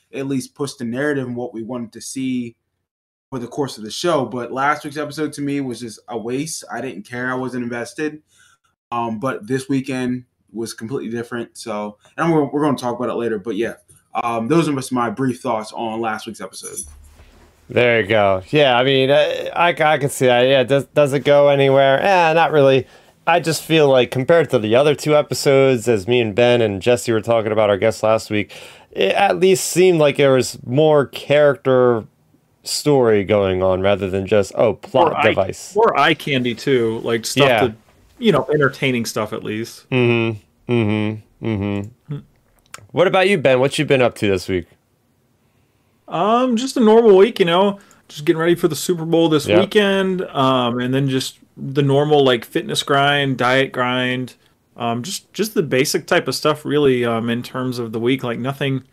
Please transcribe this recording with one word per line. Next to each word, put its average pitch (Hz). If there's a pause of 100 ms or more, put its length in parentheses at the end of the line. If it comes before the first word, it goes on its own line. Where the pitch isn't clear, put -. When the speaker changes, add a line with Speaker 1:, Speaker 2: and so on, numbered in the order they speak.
(120)
Speaker 1:
at 135
least 135
pushed 139
the 120
narrative 135
and 120
what 120
we 113
wanted 117
to 113
see 127 (760)
for 131
the 117
course 135
of 107
the 107
show. 147
But 120
last 143
week's 143
episode 147
to 147
me 143
was 120
just 113 (100)
a 113
waste. 131
I -
didn't 131
care. 127
I 127
wasn't 127
invested. 123 (720)
Um, 117
but 123
this 131
weekend 127 (280)
was 110
completely 113
different. 117
So, 104 (220)
and 165
we're, 156
we're 143
gonna 143
talk 120
about 123
it 104
later. 110
But 98
yeah, 107 (460)
um, 117
those 156
are 147
just 131
my 120
brief 123
thoughts 110
on 113
last 107
week's 101
episode. - (920)
Speaker 2:
There 117
you 92
go. 98
Yeah, 143
I 123
mean, 135
I, 151
I, 175
I 156
can 139
see -
that. 123
Yeah, 131
does, 135
does 143
it 143
go 143
anywhere? 139
Eh, 175
not 165
really. 135 (400)
I 170
just 156
feel 156
like 127
compared 131
to 127
the 107
other 143
two 151
episodes, 135
as 107
me 123
and 107
Ben 120
and 101
Jesse 120
were 110
talking 110
about 104
our 101
guests 110
last 110
week, 104 (380)
it 190
at 190
least 185
seemed 175
like 147
there 139
was 127
more 147
character 131 (580)
story 120
going 95
on 92
rather 98
than 95
just, 101
oh, 113
plot 151
Speaker 3:
More -
eye, 147
Speaker 2:
device. -
Speaker 3:
more 226
eye 151
candy, 127
too. 117
Like, 117
stuff 135
Speaker 2:
Yeah. 117
Speaker 3:
to, 110 (440)
you 226
know, 131
entertaining 131
stuff, 110
at 107
least. 107
Speaker 2:
Mm-hmm. 120
Mm-hmm. 107
Mm-hmm. 101
Speaker 3:
Hmm. 143 (680)
Speaker 2:
What 160
about 190
you, 202
Ben? 131
What 139
you 151
been 135
up 123
to 107
this 95
week? 90 (1400)
Speaker 3:
Um, 226
just 262
a 277
normal 220
week, 214
you 180
know. 196 (300)
Just 147
getting 160
ready 170
for 175
the 156
Super 165
Bowl 165
this 151
Speaker 2:
Yep. 104
Speaker 3:
weekend, 196
um, 127
and 123
then 135
just 131 (180)
the 139
normal, 143
like, 127
fitness -
grind, 139
diet 131
grind, 127 (420)
um, 117
just, -
just 214
the 208
basic 147
type 175
of 131
stuff, 147
really, 135
um, 117
in 120
terms 127
of 117
the 113
week. 131
Like, 120
nothing 135 (100)